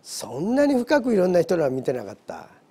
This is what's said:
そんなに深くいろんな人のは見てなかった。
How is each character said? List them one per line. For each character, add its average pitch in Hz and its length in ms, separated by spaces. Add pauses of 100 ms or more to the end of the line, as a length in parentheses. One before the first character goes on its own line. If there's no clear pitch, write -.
そ - 380
ん 208 140
な 285 120
に 285 100
深 247 260
く 240 120
い 202 40
ろ 185 100
ん 185 40
な 175 100
人 175 140
の 160 80
は 135 60
見 131 120
て 135 120
な 117 100
か 101 80
っ - 60 (100)
た。 80 220 (220)